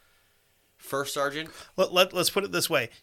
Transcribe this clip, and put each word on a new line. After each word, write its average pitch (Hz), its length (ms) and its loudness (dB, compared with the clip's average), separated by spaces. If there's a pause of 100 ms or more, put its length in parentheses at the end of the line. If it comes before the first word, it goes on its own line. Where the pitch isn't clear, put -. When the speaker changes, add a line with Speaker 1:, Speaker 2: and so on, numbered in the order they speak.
(760)
Speaker 1:
first - 360 -6
sergeant. 147 360 -4 (260)
Speaker 2:
Let, 185 160 2
let, 185 220 4
let's 175 160 2
put 196 160 0
it 180 80 -8
this 170 160 0
way. 135 200 2 (140)